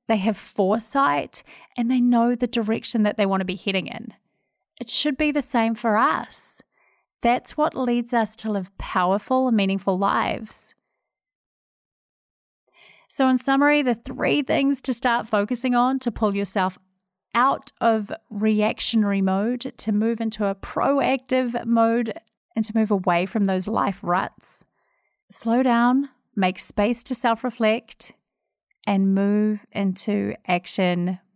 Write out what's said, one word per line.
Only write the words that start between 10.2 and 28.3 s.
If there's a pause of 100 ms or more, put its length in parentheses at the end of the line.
So
in
summary,
the
three
things
to
start
focusing
on
to
pull
yourself (560)
out
of (180)
reactionary
mode, (160)
to
move
into
a
proactive
mode, (420)
and
to
move
away
from
those
life
ruts. (640)
Slow
down, (260)
make
space
to
self-reflect, (720)